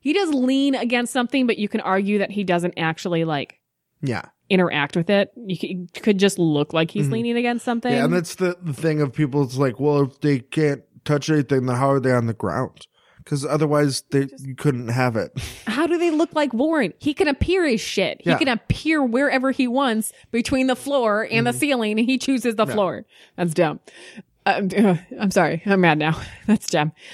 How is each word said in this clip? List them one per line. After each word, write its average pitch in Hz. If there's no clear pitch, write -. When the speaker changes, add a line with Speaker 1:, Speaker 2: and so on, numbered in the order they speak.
Speaker 1:
He 285
does 370
lean 269
against 240
something, 254
but 226
you 208
can 220
argue 196
that 196
he 202
doesn't 175
actually, 165
like, 147
Speaker 2:
Yeah. 120
Speaker 1:
interact 170
with 170
it. 202
You 196
c-, 180
it -
could 208
just 196
look 151
like 165
he's 151
Speaker 2:
Mm-hmm. 139
Speaker 1:
leaning 233
against 240
something. 240
Speaker 2:
Yeah, 240
and 160
that's 175
the, 180
the 165
thing 156
of 139
people, 143
it's 127
like, 131
"Well, 143
if 135
they 143
can't 147
touch 147
anything, 139
then 127
how 139
are 139
they 127
on 120
the 113
ground?" -
'Cause 139
otherwise, 147
they, 139
Speaker 1:
Just 135
Speaker 2:
you 131
couldn't 123
have 120
it. 95
Speaker 1:
How 277
do 339
they 339
look 311
like 294
Warren? 269
He 294
can -
appear 330
as 233
shit. -
He 170
Speaker 2:
Yeah. 156
Speaker 1:
can -
appear 294
wherever 262
he 254
wants 240
between 262
the 254
floor 233
and 226
the 240
Speaker 2:
Mm-hmm. 240
Speaker 1:
ceiling, 233
and 240
he 262
chooses 247
the 214
Speaker 2:
Yeah. 127
Speaker 1:
floor. 180
That's 175
dumb. 156
Uh, -
I'm, 208
uh, 180
I'm 196
sorry. 165
I'm 196
mad 160
now. 156
<laughs> -
That's 208
dumb. 156